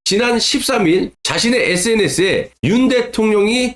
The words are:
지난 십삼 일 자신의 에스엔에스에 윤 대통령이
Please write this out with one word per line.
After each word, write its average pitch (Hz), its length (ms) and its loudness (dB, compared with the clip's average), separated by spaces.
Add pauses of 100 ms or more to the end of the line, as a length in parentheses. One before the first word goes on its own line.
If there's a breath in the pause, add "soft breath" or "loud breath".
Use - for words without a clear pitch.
지난 233 360 0
십삼 233 480 -2
일 185 240 0 (120)
자신의 208 480 0
에스엔에스에 180 800 0 (140)
윤 247 240 2
대통령이 220 880 0